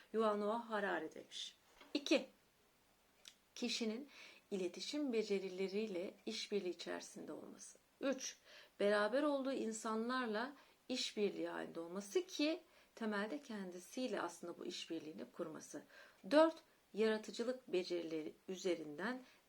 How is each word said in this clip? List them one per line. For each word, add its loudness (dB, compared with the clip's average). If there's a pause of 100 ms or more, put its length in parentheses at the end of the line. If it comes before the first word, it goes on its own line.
(140)
Yuval 4
Noah 0
Harari 0
demiş. -10 (360)
İki, 6 (1300)
kişinin -2 (420)
iletişim 0
becerileriyle 0
işbirliği 0
içerisinde -8
olması. -12 (240)
Üç, 0 (420)
beraber 4
olduğu 2
insanlarla 0 (360)
işbirliği 0
halinde -4
olması -2
ki 0 (320)
temelde -2
kendisiyle -4
aslında -6
bu -10
işbirliğini -6
kurması. -8 (460)
Dört, 8 (300)
yaratıcılık 0
becerileri 0 (140)
üzerinden -2 (240)